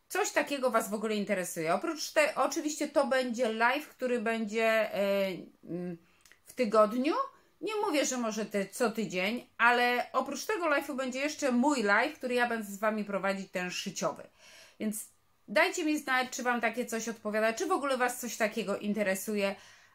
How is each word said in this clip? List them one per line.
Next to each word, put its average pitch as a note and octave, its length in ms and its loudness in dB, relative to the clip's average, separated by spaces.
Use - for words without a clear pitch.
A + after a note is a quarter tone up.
coś F#4+ 220 0
takiego C#4+ 400 0
Was G#3+ 200 2
w G#3 40 -4
ogóle A3 200 -2
interesuje. F3+ 600 0
Oprócz D#4 380 -2
te-, D4+ 220 4
oczywiście D4 540 0
to C#4+ 180 4
będzie B3 460 0
live, B3 360 0
który A#3+ 320 -2
będzie, A3 760 2
y, G3 520 0
mm, F3 320 -6
w - 80 -20
tygodniu. A#3+ 640 4
Nie G#4 160 -4
mówię, D4 180 2
że B3+ 120 -2
może A3 300 -4
te-, G3 200 -2
co A#3 240 0
tydzień, G#3 560 -4
ale A#3+ 540 4
oprócz C4+ 340 -2
tego F4+ 200 0
live'u C#4+ 300 0
będzie C4 240 -4
jeszcze D4 320 0
mój B3+ 300 4
live, A3 320 2
który B3 200 -4
ja A#3+ 140 2
będę A3+ 180 -4
z G3 120 -10
Wami G#3+ 260 0
prowadzić, G3 460 -2
ten F3+ 200 -4
szyciowy. - 520 -4
Więc G#3+ 280 -4
dajcie E4 360 2
mi D4+ 140 2
znać, B3+ 320 0
czy B3+ 120 -6
Wam A#3+ 180 0
takie A3+ 260 -2
coś A3+ 220 -4
odpowiada, A3 440 0
czy E4+ 140 -4
w F4+ 60 -2
ogóle C4+ 240 2
Was B3 240 0
coś A3+ 160 -8
takiego G#3 420 -2
interesuje, G3+ 760 -2